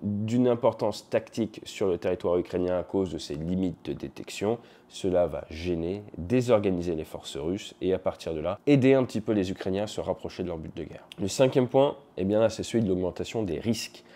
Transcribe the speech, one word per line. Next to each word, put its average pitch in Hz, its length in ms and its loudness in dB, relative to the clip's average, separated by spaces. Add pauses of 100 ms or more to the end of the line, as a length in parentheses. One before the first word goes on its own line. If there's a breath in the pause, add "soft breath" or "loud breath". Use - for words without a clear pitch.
d'une 110 460 2
importance 117 600 0
tactique - 560 -2
sur - 220 -2
le 87 100 2
territoire 87 400 0
ukrainien 90 420 0
à 85 40 -2
cause 95 280 0
de 82 60 -6
ses 73 180 -8
limites 90 500 -2
de 73 80 -6
détection, 98 640 -6 (300 loud breath)
cela 87 400 0
va 73 220 -8
gêner, 87 540 -4 (140)
désorganiser 101 800 2
les 78 80 -4
forces - 340 -12
russes 85 440 -6
et 92 120 2
à 92 60 2
partir - 340 -4
de 78 60 -4
là, 87 260 -2
aider 135 280 8
un 131 100 6
petit 113 180 -4
peu 110 120 -2
les 98 180 2
Ukrainiens 95 320 -2
à 107 40 -4
se 92 140 -6
rapprocher 87 420 -6
de 87 40 -4
leur 85 100 -6
but 82 180 -12
de 82 80 -8
guerre. - 220 -14 (140)
Le 95 80 -2
cinquième 131 400 4
point, 135 300 4 (200)
eh 92 60 -2
bien 104 160 4
là, 110 100 6
c'est 101 140 -6
celui 113 200 0
de 95 60 2
l'augmentation 92 540 -2
des 82 160 -4
risques. - 440 -4 (120 loud breath)